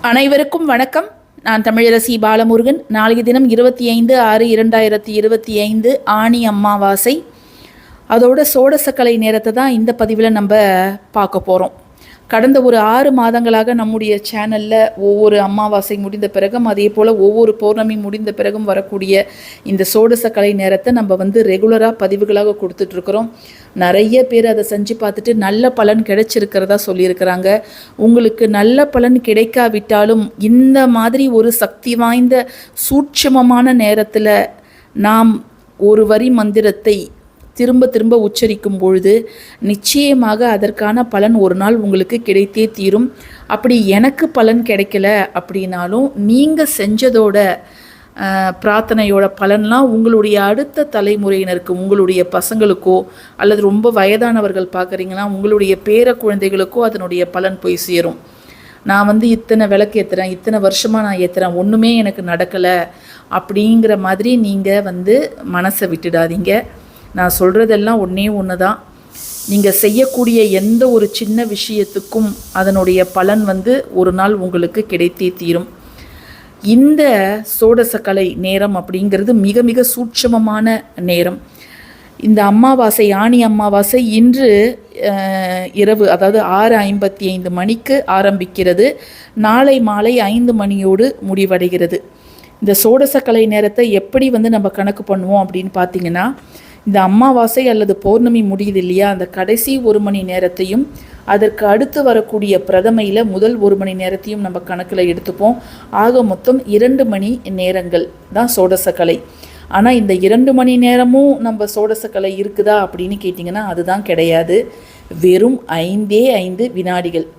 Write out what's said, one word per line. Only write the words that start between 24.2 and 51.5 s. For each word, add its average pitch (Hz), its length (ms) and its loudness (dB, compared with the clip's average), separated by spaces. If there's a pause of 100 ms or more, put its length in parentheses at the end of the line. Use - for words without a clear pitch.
பேர் 233 220 2
அதை 220 220 0
செஞ்சு 208 320 -4
பார்த்துட்டு 220 340 -4
நல்ல 214 360 0
பலன் 220 320 2
கிடைச்சிருக்கிறதா 202 840 -2
சொல்லியிருக்கிறாங்க. 185 760 0 (340)
உங்களுக்கு 226 520 2
நல்ல 226 380 2
பலன் 247 340 2
கிடைக்காவிட்டாலும், 220 1160 0
இந்த 262 480 4
மாதிரி 240 420 2
ஒரு 226 240 2
சக்தி 233 420 -4
வாய்ந்த 247 560 2 (220)
சூட்சுமமான 262 1000 2
நேரத்துல 214 720 2 (460)
நாம் 220 520 2 (340)
ஒரு 208 280 4
வரி 220 240 2
மந்திரத்தை 208 800 0 (440)
திரும்ப 247 320 2
திரும்ப 226 300 0
உச்சரிக்கும் 208 600 -2
பொழுது, 190 500 2 (320)
நிச்சயமாக 233 880 0
அதற்கான 214 580 -2
பலன் 214 280 0
ஒரு 190 200 2
நாள் 202 220 0
உங்களுக்கு 202 480 -2
கிடைத்தே 202 460 0
தீரும். 208 420 -2 (340)
அப்படி 220 420 0
எனக்கு 226 400 0
பலன் 233 340 2
கிடைக்கல 202 720 0
அப்படின்னாலும், 185 800 -4
நீங்க 285 520 0 (100)
செஞ்சதோட, 214 840 0 (580)
அஹ், 190 360 -4 (100)
பிரார்த்தனையோட 208 760 0
பலன்லாம் 214 420 2
உங்களுடைய 220 600 2
அடுத்த 285 500 -2
தலைமுறையினருக்கு, 196 760 -2